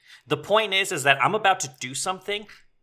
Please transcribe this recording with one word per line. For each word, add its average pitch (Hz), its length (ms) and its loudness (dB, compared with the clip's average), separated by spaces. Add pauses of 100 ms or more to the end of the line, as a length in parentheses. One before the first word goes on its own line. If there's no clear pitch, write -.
(260)
The 147 120 0
point 202 360 2
is, 190 200 0
is 139 100 -4
that 135 180 4
I'm 151 140 2
about 190 260 2
to - 100 -8 (100)
do 131 120 -10
something 196 540 -8 (360)